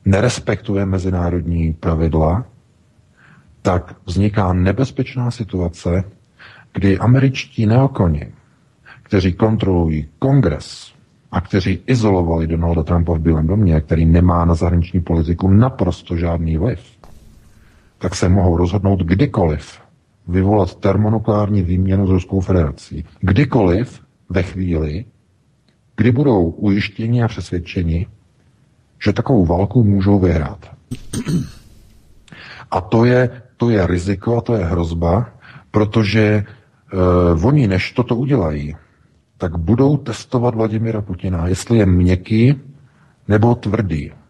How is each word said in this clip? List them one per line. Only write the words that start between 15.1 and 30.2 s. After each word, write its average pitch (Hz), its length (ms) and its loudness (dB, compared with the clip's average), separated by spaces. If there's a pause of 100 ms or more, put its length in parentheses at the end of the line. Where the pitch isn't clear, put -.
naprosto 98 680 0
žádný 82 400 -2
vliv, 85 220 -2 (1160)
tak 87 180 -6
se 92 140 0
mohou 90 280 2
rozhodnout 92 460 0
kdykoliv 87 760 -2 (480)
vyvolat 95 480 0
termonukleární 104 840 0
výměnu 95 460 0
s - 20 -2
Ruskou 92 320 0
federací. 76 640 -2 (140)
Kdykoliv 98 840 2 (280)
ve 90 140 -2
chvíli, 87 600 -4 (920)
kdy 110 160 2
budou 117 320 2
ujištěni 104 800 -2
a 110 40 0
přesvědčeni, 87 800 -4 (960)
že 104 100 0
takovou 107 320 0
válku 95 380 0
můžou 101 360 2
vyhrát. 80 520 -2 (2000)